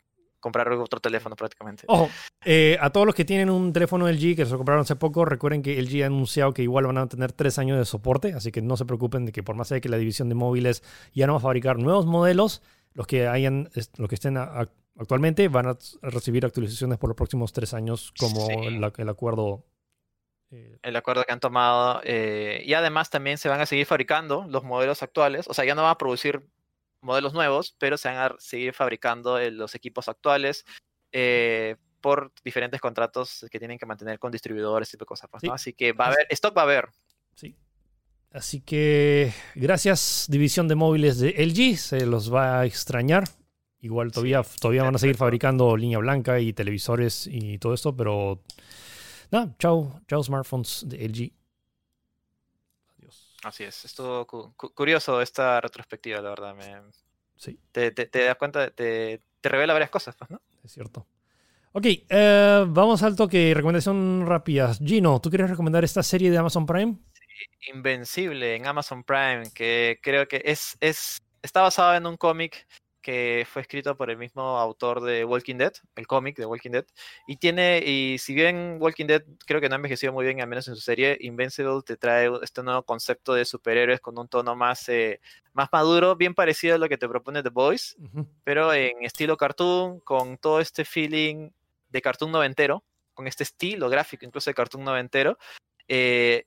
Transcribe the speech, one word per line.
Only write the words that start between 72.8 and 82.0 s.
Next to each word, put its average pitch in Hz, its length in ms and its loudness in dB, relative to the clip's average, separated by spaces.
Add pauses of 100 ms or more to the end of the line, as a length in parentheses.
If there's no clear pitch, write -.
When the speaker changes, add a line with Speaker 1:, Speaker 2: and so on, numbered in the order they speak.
Speaker 1:
que 120 480 -2
fue 139 120 -10
escrito 143 340 -6
por 127 140 -8
el 117 80 -6
mismo 120 240 -12 (160)
autor 120 440 -2
de 120 220 -2
Walking 123 320 -4
Dead, 135 160 0 (240)
el 117 100 -14
cómic 135 320 -2
de 117 80 -8
Walking 117 260 -10
Dead, 123 140 -2 (420)
y 139 100 -12
tiene, 175 480 2
y 135 320 -2
si 135 160 -8
bien 175 460 0
Walking 156 260 0
Dead 151 180 2 (220)
creo 151 160 0
que 139 80 2
no 135 60 -4
ha - 20 -2
envejecido 135 340 -4
muy 131 140 -2
bien, 131 160 -2
al 120 60 -6
menos 120 200 -8
en 123 80 -12
su 110 60 -16
serie, 131 400 0
Invincible 131 640 -6
te 113 100 -10
trae 120 340 2 (140)